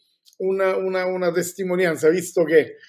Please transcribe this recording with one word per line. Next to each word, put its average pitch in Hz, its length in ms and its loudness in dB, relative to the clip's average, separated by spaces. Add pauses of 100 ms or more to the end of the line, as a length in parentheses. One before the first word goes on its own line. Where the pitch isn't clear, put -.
(380)
una, 190 400 0
una, 185 280 -2
una 185 260 -2
testimonianza, 180 800 0
visto 175 340 0
che 151 320 2 (140)